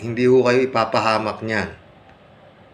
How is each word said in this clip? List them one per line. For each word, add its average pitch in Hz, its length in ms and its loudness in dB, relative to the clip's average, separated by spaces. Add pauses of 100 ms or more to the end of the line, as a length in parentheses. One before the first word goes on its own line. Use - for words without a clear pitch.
Hindi 117 240 -4
ho 127 160 6
kayo 123 240 2
ipapahamak 110 800 -2
niyan. 107 240 -4 (1040)